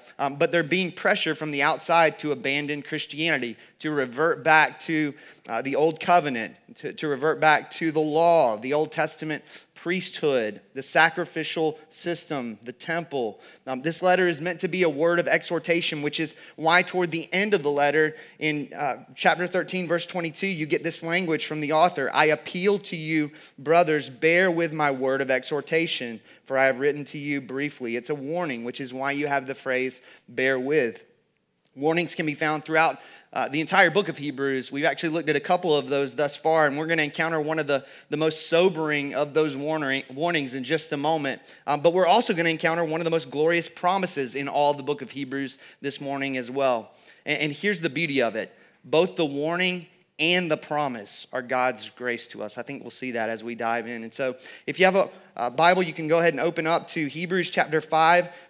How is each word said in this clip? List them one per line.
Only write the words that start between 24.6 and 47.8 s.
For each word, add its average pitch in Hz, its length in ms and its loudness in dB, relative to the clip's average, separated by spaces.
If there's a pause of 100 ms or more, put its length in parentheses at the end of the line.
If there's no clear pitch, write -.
my 151 160 2
word 135 320 0
of 135 80 -2
exhortation, 135 920 -2 (240)
for 135 120 -2
I 131 80 6
have 131 140 2
written 143 260 0
to 143 140 -12
you 143 200 -4
briefly." 131 560 -6
It's 120 140 -6
a 151 60 -2
warning, 143 480 -4
which 123 180 -8
is 127 140 -10
why 135 160 -2
you 143 160 -2
have 139 180 0
the 135 100 -8
phrase, 127 460 -2 (260)
"bear 131 320 0
with." 131 440 0 (720)
Warnings 160 400 0
can 170 100 -4
be 151 80 -2
found 151 320 -2
throughout, 156 320 4 (340)
uh, 120 180 -2
the 143 120 -2
entire 175 300 4
book 170 180 0
of 147 80 -10
Hebrews. 135 540 -4
We've 143 120 -4
actually 160 260 0
looked 156 200 -2
at 147 60 2
a 143 40 0
couple 180 380 2
of 131 120 -2
those 139 260 -2
thus 143 200 -2
far, 160 300 4
and 139 100 0
we're 156 120 -4
gonna 160 160 2
encounter 160 360 -2
one 156 200 -2
of 147 80 -2
the, 135 180 0 (240)
the 147 80 -2
most 156 320 -2
sobering 156 640 2
of 147 220 -2
those 156 200 2
warning, 143 460 -2 (100)
warnings 143 440 -2
in 135 80 -6
just 156 280 -2
a 151 60 -2
moment. 143 420 0 (280)
Um, 143 140 0
but 170 120 6
we're 180 140 4
also 214 260 6
gonna 165 160 2
encounter 165 340 0
one 160 160 -2
of 170 60 -2
the 165 60 0
most 160 180 0
glorious 165 400 2
promises 175 640 -2
in 139 140 -6
all 143 260 2
the 139 80 -6
book 135 220 -4
of 120 80 -14
Hebrews 139 480 -8 (200)
this 139 220 -8
morning 139 340 -4
as 123 140 -4
well. 127 440 0 (340)
And, 147 140 -2
and 147 120 -2
here's 196 260 -2
the 160 120 -2